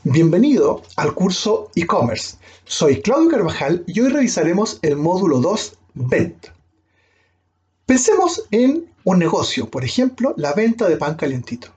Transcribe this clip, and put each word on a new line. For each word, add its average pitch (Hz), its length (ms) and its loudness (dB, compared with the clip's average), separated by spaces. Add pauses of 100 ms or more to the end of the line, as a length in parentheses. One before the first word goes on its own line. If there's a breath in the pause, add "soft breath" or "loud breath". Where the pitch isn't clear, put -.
Bienvenido 165 760 2 (140)
al 151 180 -2
curso - 640 -2
e-commerce. 165 600 -2 (260 soft breath)
Soy 139 380 0
Claudio 311 280 2
Carvajal 175 560 -2
y 190 140 -4
hoy 262 100 2
revisaremos 214 720 0
el 147 140 0
módulo 160 460 2
dos, 190 360 -2 (160)
venta. - 600 -4 (1300)
Pensemos 349 640 2
en 262 400 0 (140)
un 185 160 2
negocio, 165 500 -2
por 127 140 -8
ejemplo, 254 540 -2
la 143 160 -2
venta 226 340 0
de 156 80 2
pan 151 200 -4
calientito. 127 600 -6